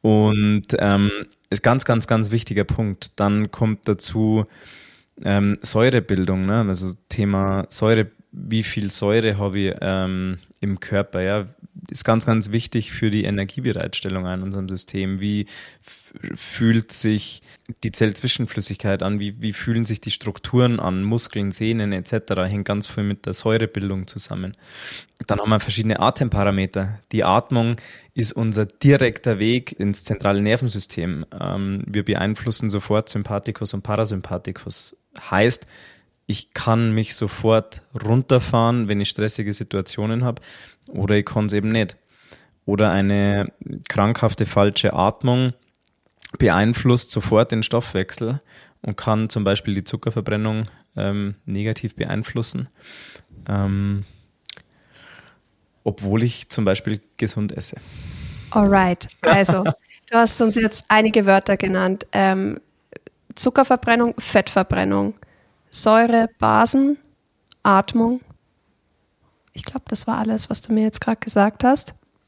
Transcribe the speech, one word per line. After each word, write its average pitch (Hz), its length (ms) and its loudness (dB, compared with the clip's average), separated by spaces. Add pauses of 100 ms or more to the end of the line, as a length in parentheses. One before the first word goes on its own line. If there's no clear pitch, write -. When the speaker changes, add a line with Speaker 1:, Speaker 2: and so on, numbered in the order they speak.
Speaker 1:
Und, 104 680 4 (100)
ähm, 101 320 4 (400)
ist 101 140 -4
ganz, 123 220 2
ganz, 113 200 2
ganz 110 240 0
wichtiger 104 360 -2
Punkt. - 500 -4
Dann 104 340 0
kommt 110 380 -2
dazu, 110 580 0 (800)
ähm, 101 380 2
Säurebildung, 95 840 2
ne? 107 220 0
Also 92 260 -4 (160)
Thema 98 600 0
Säure, 110 380 2 (240)
wie 98 320 -4
viel 104 280 -6
Säure 107 460 0
habe 101 220 -2
ich, 95 220 -2
ähm, 92 580 -2 (200)
im 98 200 -4
Körper, 98 420 -4
ja? 98 260 -2 (420)
Ist - 160 -4
ganz, 113 200 2
ganz 110 260 0
wichtig 117 400 -4
für 110 200 -2
die 104 140 0
Energiebereitstellung 98 1000 -4
in 92 160 -6
unserem 95 280 -6
System. 95 500 -6
Wie 104 260 -2 (400)
f-, - 280 -20 (200)
fühlt 113 580 0
sich - 500 0 (420)
die 110 80 -4
Zellzwischenflüssigkeit 104 1120 -2
an? 101 160 -2
Wie, 101 220 -8
wie 110 120 -4
fühlen 117 320 -2
sich 110 160 -4
die 110 100 -10
Strukturen 120 680 0
an? 92 240 -2
Muskeln, 104 480 -2
Sehnen 107 400 -2
et 92 160 -6
cetera 98 380 -2
hängt 101 200 -4
ganz 101 220 -4
viel - 160 -6
mit 101 220 -4
der 95 80 -4
Säurebildung 101 760 -2
zusammen. 95 480 -8 (720)
Dann 101 120 0
haben 104 100 -2
wir 107 100 4
verschiedene 107 400 -2
Atemparameter. 101 1000 0 (120)
Die 107 120 0
Atmung 117 520 2 (380)
ist 113 180 -4
unser 107 340 -2
direkter 127 760 2
Weg 120 380 -2
ins 101 260 -2
zentrale 101 380 0
Nervensystem. 101 840 -2 (140)
Ähm, 98 460 -4
wir 104 200 -4
beeinflussen 107 640 -2
sofort 104 400 -2
Sympathikus 104 640 -6
und 98 100 -8
Parasympathikus. 98 1120 -6 (240)
Heißt, 110 460 2 (640)
ich - 260 -8
kann 113 400 2
mich 107 220 -2
sofort - 680 0 (200)
runterfahren, 117 840 2
wenn 101 120 0
ich 101 100 -2
stressige 104 440 -4
Situationen 107 720 -4
habe, 120 180 -4 (460)
oder 98 280 0
ich 104 100 4
kann's 107 280 -2
eben 104 160 0
nicht. 110 280 0 (680)
Oder 101 260 4
eine 101 600 2 (360)
krankhafte 107 580 2
falsche 101 480 2
Atmung 123 600 2 (840)
beeinflusst 117 760 4
sofort 110 400 2
den 110 120 0
Stoffwechsel 110 800 -4 (400)
und - 160 -8
kann 110 320 0
zum 107 140 -2
Beispiel 101 320 0
die 95 80 -2
Zuckerverbrennung, 107 840 -4 (280)
ähm, 101 400 -4 (100)
negativ 104 500 -6
beeinflussen, 113 760 -6 (800)
ähm, 101 560 -2 (1800)
obwohl 104 400 0
ich - 260 -4
zum 110 160 -2
Beispiel 98 360 0 (160)
gesund 104 340 -4
esse. - 260 -10 (720)
Speaker 2:
Alright, 196 560 4 (140)
also, 185 420 4
Speaker 1:
<laughs> - 480 -6
Speaker 2:
du 233 60 4
hast 233 240 4
uns 220 140 4
jetzt 220 340 0
einige 214 360 4
Wörter 196 320 4
genannt. 190 540 0
Ähm, 190 480 2 (760)
Zuckerverbrennung, 240 800 2
Fettverbrennung, 196 1000 0 (540)
Säure, 226 600 4 (100)
Basen, 240 580 4 (640)
Atmung. 226 580 2 (1300)
Ich - 140 -14
glaub, - 240 -12
das - 180 -4
war 233 120 0
alles, 220 300 -2
was - 120 -2
du - 100 -10
mir 214 120 4
jetzt 220 180 -2
grad 226 180 -2
gesagt 208 460 2
hast. 269 280 2 (340)